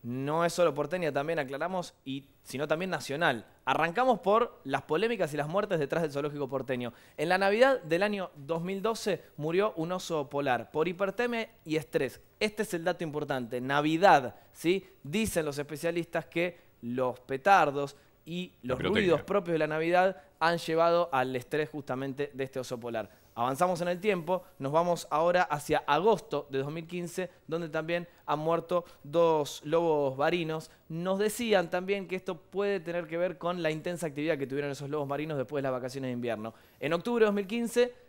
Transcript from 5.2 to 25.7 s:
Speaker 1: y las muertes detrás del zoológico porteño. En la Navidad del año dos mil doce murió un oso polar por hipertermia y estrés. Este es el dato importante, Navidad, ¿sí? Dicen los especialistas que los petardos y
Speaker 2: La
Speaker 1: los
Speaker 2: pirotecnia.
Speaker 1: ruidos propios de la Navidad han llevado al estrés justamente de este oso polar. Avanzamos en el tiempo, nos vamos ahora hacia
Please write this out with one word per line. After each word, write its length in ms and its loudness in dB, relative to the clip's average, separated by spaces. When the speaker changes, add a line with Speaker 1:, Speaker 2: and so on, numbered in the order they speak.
Speaker 1:
y 40 -4
las 100 -2
muertes 320 0
detrás 240 0
del 80 -2
zoológico 360 -4
porteño. 460 -4
En 120 -2
la 100 4
Navidad 420 4
del 220 0
año 320 -2
dos 260 -4
mil 220 -6
doce 400 -2
murió 380 0
un 160 -2
oso 380 -4
polar 400 0
por 180 2
hipertermia 600 -2
y 120 -2
estrés. 440 -2
Este 220 -2
es 140 -2
el 80 -4
dato 200 -2
importante, 560 -4
Navidad, 760 4
¿sí? 340 0
Dicen 440 0
los 120 -4
especialistas 680 -4
que 320 -2
los 380 -2
petardos 720 4
y 340 -8
Speaker 2:
La 80 -8
Speaker 1:
los 80 0
Speaker 2:
pirotecnia. 240 2
Speaker 1:
ruidos 220 4
propios 300 0
de 60 2
la 80 2
Navidad 540 2
han 180 2
llevado 540 4
al 240 0
estrés 340 -4
justamente 640 -6
de 100 -4
este 160 -6
oso 200 -8
polar. 300 -6
Avanzamos 440 2
en 80 -2
el 100 -2
tiempo, 440 0
nos 120 -4
vamos 400 2
ahora 320 4
hacia 360 0